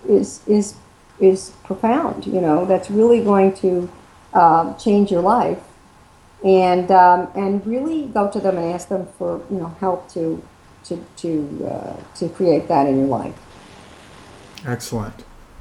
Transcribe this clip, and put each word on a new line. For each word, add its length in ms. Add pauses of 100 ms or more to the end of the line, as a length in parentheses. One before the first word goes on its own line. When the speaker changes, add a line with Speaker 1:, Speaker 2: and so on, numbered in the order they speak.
Speaker 1:
is, 400
is, 280 (440)
is 340 (100)
profound, 640
you 160
know, 240
that's 240
really 340
going 300
to, 360 (440)
uh, 400
change 380
your 100
life. 380 (840)
And, 480
um, 440
and 300
really 420
go 220
to 100
them 180
and 160
ask 160
them 180 (100)
for, 320
you 80
know, 100 (120)
help 300
to, 340 (420)
to, 200 (120)
to, 500
uh, 360 (120)
to 120
create 400
that 200
in 100
your 100
life. 280 (1300)
Speaker 2:
Excellent. 580 (380)